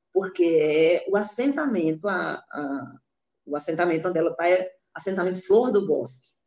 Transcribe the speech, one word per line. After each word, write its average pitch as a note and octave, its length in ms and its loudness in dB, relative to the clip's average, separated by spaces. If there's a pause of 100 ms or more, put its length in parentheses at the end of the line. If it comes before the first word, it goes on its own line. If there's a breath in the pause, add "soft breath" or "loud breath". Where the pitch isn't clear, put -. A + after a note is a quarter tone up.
(120)
porque F#3 320 0
é D#3+ 640 4
o F#3+ 80 0
assentamento, G#3 920 0
a, E3+ 280 -2
a, C#3 600 -10 (500)
o C#3+ 100 -6
assentamento E3 520 -2
onde E3+ 100 -2
ela E3 160 0
tá E3+ 160 0
é F#3 220 2 (240)
assentamento F#3 500 -4
Flor A#3 260 4
do G3+ 140 2
Bosque. C#3 500 -4 (120)